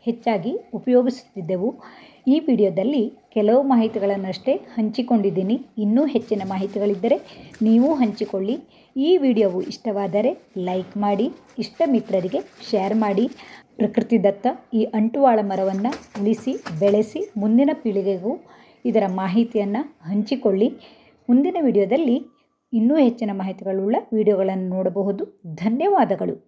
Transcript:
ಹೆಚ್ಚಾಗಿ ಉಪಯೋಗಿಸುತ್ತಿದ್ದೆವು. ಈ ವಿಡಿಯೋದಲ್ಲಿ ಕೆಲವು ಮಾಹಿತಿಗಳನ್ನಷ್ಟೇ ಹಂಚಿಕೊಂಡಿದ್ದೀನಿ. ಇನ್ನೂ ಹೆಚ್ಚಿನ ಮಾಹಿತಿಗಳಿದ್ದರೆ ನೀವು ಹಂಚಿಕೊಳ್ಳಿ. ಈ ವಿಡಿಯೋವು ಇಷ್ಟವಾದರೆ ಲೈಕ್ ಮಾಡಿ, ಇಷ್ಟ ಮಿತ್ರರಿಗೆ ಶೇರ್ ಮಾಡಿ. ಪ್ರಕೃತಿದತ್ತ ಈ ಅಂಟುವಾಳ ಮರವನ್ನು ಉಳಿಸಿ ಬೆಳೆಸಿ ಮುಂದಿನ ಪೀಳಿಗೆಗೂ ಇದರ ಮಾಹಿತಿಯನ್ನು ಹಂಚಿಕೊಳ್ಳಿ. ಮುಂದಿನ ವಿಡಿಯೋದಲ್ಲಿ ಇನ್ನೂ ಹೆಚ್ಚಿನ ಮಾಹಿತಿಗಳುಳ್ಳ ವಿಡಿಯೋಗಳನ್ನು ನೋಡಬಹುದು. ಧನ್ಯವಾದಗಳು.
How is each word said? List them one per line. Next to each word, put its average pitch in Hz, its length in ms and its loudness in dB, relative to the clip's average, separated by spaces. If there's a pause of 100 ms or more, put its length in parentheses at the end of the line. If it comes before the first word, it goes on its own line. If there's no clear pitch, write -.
ಹೆಚ್ಚಾಗಿ 233 460 -2 (260)
ಉಪಯೋಗಿಸುತ್ತಿದ್ದೆವು. 233 880 0 (640)
ಈ 294 40 6 (120)
ವಿಡಿಯೋದಲ್ಲಿ 214 540 2 (320)
ಕೆಲವು 220 260 4 (120)
ಮಾಹಿತಿಗಳನ್ನಷ್ಟೇ 202 800 0 (220)
ಹಂಚಿಕೊಂಡಿದ್ದೀನಿ. 214 800 0 (280)
ಇನ್ನೂ 226 180 2 (120)
ಹೆಚ್ಚಿನ 208 280 -2 (100)
ಮಾಹಿತಿಗಳಿದ್ದರೆ 196 680 -2 (480)
ನೀವು 233 240 4 (100)
ಹಂಚಿಕೊಳ್ಳಿ. 208 560 -2 (400)
ಈ 277 140 0 (140)
ವಿಡಿಯೋವು 202 360 2 (120)
ಇಷ್ಟವಾದರೆ 202 600 -2 (360)
ಲೈಕ್ 185 360 -6
ಮಾಡಿ, 202 240 0 (360)
ಇಷ್ಟ - 180 -4 (120)
ಮಿತ್ರರಿಗೆ 190 460 -2 (300)
ಶೇರ್ 202 340 0
ಮಾಡಿ. 208 220 2 (540)
ಪ್ರಕೃತಿದತ್ತ 202 680 2 (320)
ಈ 214 40 2 (180)
ಅಂಟುವಾಳ 233 380 4 (120)
ಮರವನ್ನು 196 420 -2 (300)
ಉಳಿಸಿ 226 320 0 (260)
ಬೆಳೆಸಿ 214 420 2 (200)
ಮುಂದಿನ 233 280 4 (140)
ಪೀಳಿಗೆಗೂ 196 480 -2 (580)
ಇದರ 214 140 2 (160)
ಮಾಹಿತಿಯನ್ನು 202 640 -2 (240)
ಹಂಚಿಕೊಳ್ಳಿ. 208 600 0 (600)
ಮುಂದಿನ 294 280 4 (120)
ವಿಡಿಯೋದಲ್ಲಿ 233 500 2 (540)
ಇನ್ನೂ 233 220 2 (100)
ಹೆಚ್ಚಿನ 233 360 0
ಮಾಹಿತಿಗಳುಳ್ಳ 190 560 -2 (200)
ವಿಡಿಯೋಗಳನ್ನು 190 560 2
ನೋಡಬಹುದು. 190 500 -2 (380)
ಧನ್ಯವಾದಗಳು. 220 760 0 (140)